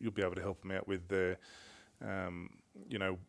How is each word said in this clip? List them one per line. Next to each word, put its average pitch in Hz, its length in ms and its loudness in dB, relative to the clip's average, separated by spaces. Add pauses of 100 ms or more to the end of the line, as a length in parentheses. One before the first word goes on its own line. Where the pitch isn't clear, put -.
you'll 113 100 0
be 98 120 2
able 90 120 4
to 90 80 -4
help 95 200 -2
them 95 100 -4
out 95 160 -2
with 92 180 0
their, 92 320 4 (640)
um, 92 460 -4 (380)
you 110 100 -2
know 95 200 2 (100)